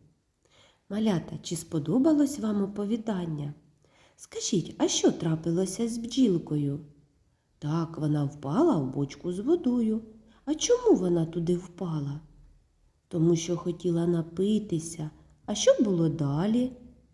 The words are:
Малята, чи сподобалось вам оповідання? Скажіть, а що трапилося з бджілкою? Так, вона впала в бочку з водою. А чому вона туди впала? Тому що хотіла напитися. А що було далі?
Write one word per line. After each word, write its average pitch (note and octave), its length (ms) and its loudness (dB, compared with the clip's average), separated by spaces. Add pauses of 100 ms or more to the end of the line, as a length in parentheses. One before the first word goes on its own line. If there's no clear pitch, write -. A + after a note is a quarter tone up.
(880)
Малята, G3 520 0
чи - 140 -6
сподобалось C4 840 2
вам G#3 240 0
оповідання? G3 880 -4 (640)
Скажіть, - 640 -4
а E4+ 100 0
що - 240 2
трапилося E3+ 760 -2
з A#3 100 -4
бджілкою? E3+ 840 0 (800)
Так, D#3+ 380 -4
вона D3 280 0
впала F3 520 0
в C3+ 160 -2
бочку C#3+ 400 -4
з F#3 60 -8
водою. A#3+ 600 0 (440)
А D4+ 100 -2
чому A#4+ 400 4
вона F3 300 2
туди E3+ 300 -2
впала? D#3 680 -6 (840)
Тому E3+ 280 4
що E3+ 220 -2
хотіла E3+ 500 -2
напитися. F3 1000 -2 (360)
А G#3 100 -4
що C5 280 6
було E3+ 260 4
далі? F#3 640 0 (420)